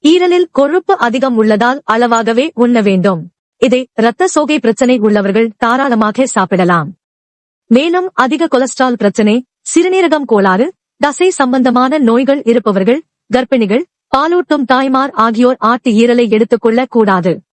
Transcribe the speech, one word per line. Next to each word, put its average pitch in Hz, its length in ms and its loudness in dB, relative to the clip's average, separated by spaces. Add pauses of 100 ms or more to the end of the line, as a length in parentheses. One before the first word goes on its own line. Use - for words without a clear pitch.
ஈரலில் 349 480 2
கொழுப்பு 311 460 0
அதிகம் 240 400 -2
உள்ளதால் 220 480 0
அளவாகவே 226 680 0
உண்ண 240 280 0
வேண்டும். 190 400 0 (400)
இதை 254 200 2 (140)
இரத்த 233 320 0
சோகை 302 320 -2
பிரச்சனை 247 380 0
உள்ளவர்கள் 208 600 0
தாராளமாக 240 720 0
சாப்பிடலாம். 180 640 0 (800)
மேலும் 349 420 0
அதிக 294 340 -2
கொலஸ்ட்ரால் 254 540 -2
பிரச்சனை, 208 340 0 (300)
சிறுநீரகம் 339 600 0
கோளாறு, 202 420 2 (300)
தசை 294 320 0
சம்பந்தமான 262 680 0
நோய்கள் 262 460 0
இருப்பவர்கள், 226 580 0 (320)
கர்ப்பிணிகள், 247 520 -2 (240)
பாலூட்டும் 302 560 0
தாய்மார் 262 460 0
ஆகியோர் 233 480 0
ஆட்டு 233 320 0
ஈரலை 240 380 2
எடுத்துக்கொள்ள 226 560 0
கூடாது. 190 480 0 (220)